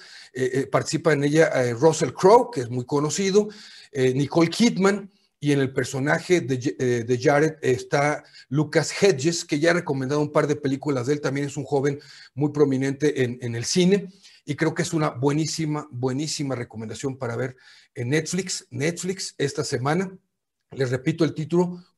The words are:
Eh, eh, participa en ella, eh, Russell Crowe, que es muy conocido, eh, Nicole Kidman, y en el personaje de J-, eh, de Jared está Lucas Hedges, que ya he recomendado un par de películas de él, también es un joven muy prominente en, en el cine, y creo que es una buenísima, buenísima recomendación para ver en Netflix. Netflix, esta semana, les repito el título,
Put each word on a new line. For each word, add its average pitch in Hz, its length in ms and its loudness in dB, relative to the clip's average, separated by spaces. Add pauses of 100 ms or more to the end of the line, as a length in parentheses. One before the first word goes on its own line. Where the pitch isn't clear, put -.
(340)
Eh, 127 200 -2
eh, 135 120 0
participa 151 480 0
en 143 100 0
ella, 151 300 4
eh, 123 220 2
Russell 151 380 2
Crowe, 226 380 6
que 139 100 -4
es 113 100 -6
muy 123 160 -4
conocido, 190 600 2 (440)
eh, 131 240 2
Nicole 165 340 2
Kidman, 196 640 2 (280)
y 143 120 0
en 139 80 4
el 131 120 0
personaje 147 720 0
de 131 140 -2
J-, 127 240 -4
eh, 123 240 0
de 120 160 0
Jared 147 420 4
está 143 640 0 (260)
Lucas 151 420 0 (120)
Hedges, 170 420 2
que 147 140 -2
ya 165 100 4
he 170 40 4
recomendado 147 460 -2
un 147 120 -2
par 147 160 2
de 147 80 0
películas 135 500 -2
de 143 80 0
él, 147 80 -2
también 139 240 -2
es 139 120 -10
un 143 60 -6
joven 139 360 0 (340)
muy 147 180 0
prominente 139 720 2
en, 120 160 -2
en 120 140 -6
el 117 120 -6
cine, 185 420 4 (380)
y 147 100 -6
creo 160 180 0
que 170 80 -2
es - 120 -4
una 151 160 2
buenísima, 151 800 -2
buenísima 131 640 -4
recomendación 117 640 -8
para 117 180 -6
ver 127 200 -6 (400)
en 120 140 -6
Netflix. 175 600 -4
Netflix, 175 680 -6
esta - 260 -4
semana, 151 480 -2 (600)
les 127 200 -2
repito 156 320 -2
el 143 100 0
título, 175 480 -2 (160)